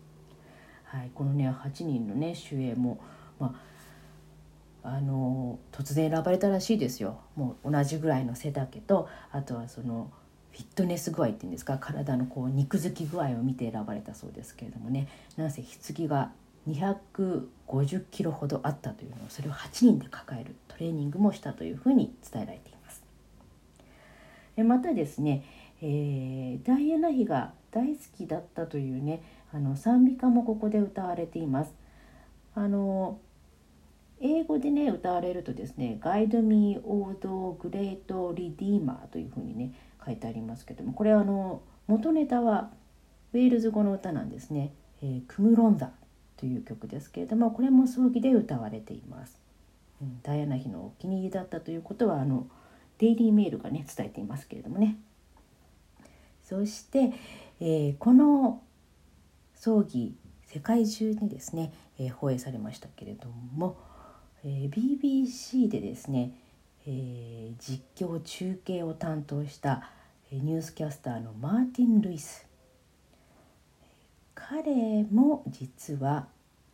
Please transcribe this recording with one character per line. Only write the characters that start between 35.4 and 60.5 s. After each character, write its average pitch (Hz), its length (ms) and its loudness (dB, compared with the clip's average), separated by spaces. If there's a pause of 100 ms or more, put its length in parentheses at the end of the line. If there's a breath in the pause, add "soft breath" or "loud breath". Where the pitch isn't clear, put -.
と 135 100 -6
で - 140 -10
す - 100 -14
ね、 117 260 -4
「Guide 214 380 2
me, 214 420 4
O 196 300 -2
thou 185 420 -6
great 196 520 -6
Redeemer」 180 1000 -2
と - 100 -12
い 80 100 -8
う - 20 -14
ふ - 80 -14
う - 20 -4
に - 160 -8
ね、 120 160 -6 (340 loud breath)
書 135 60 -6
い 113 60 -6
て 117 100 -8
あ 113 40 -6
り 113 100 -8
ま 226 160 -10
す - 80 -20
け - 80 -16
ど - 100 -14
も、 - 80 -6
こ 208 140 0
れ 214 80 6
は 208 80 8
あ - 20 4
の、 196 380 -2 (260 soft breath)
元 220 240 4
ネ 311 140 4
タ 247 160 0
は 214 300 2 (600)
ウ 240 40 2
ェ 247 100 8
ー - 20 8
ル 233 120 6
ズ 220 80 2
語 214 140 2
の 202 100 4
歌 190 180 -6
な 143 120 -2
ん - 60 -8
で - 100 -12
す - 100 -14
ね。 147 240 -2 (280)
え 143 40 -6
ー、 127 220 -4
ク - 140 -4
ム 226 140 8
ロ 226 140 8
ン 208 80 6
ザ 127 140 -6 (440)
と - 100 -8
い 127 120 -2
う - 60 -6
曲 139 240 -12
で 143 120 -10
す - 100 -14
け 175 120 -10
れ 175 60 -6
ど 220 100 0
も、 233 140 4
こ 233 100 -4
れ 269 80 4
も 262 180 10
葬 254 220 4
儀 240 100 2
で 262 140 4
歌 147 260 4
わ 107 100 -6
れ 110 120 -8
て - 120 -14
い - 160 -14
ま - 160 -16
す。 - 140 -20 (600)
う 143 40 -6
ん、 123 160 -10
ダ 143 140 -4
イ 151 60 0
ア 147 40 -2
ナ 135 120 0
妃 135 100 -6
の - 120 -8
お 101 200 -12
気 175 80 -8
に 190 100 -2
入 185 60 -4
り 185 60 -4
だ 185 140 -4
っ 185 40 -12
た 165 140 -8
と 165 100 -10
い 165 60 -6
う 165 40 -8
こ 202 120 -12
と 214 160 2
は、 147 120 0
あ 135 40 0
の、 131 220 0 (500 loud breath)
デ 214 100 6
イ 226 80 6
リ 226 140 6
ー 214 40 8
メ 208 100 8
ー - 80 -2
ル - 80 -4
が - 100 -10
ね、 147 160 -4 (100)
伝 101 120 -6
え - 20 -14
て - 100 -12
い 208 60 -6
ま 139 100 -6
す - 120 -12
け - 100 -14
れ - 60 -12
ど - 60 -10
も 190 100 -4
ね。 214 180 4 (1500 soft breath)
そ 196 220 -2
し - 240 -8
て、 262 240 4 (480 loud breath)
え 156 280 2
ー、 143 80 -2
こ 240 160 8
の 277 480 8 (920)
葬 214 300 4
儀、 120 320 -4 (300)
世 - 140 -12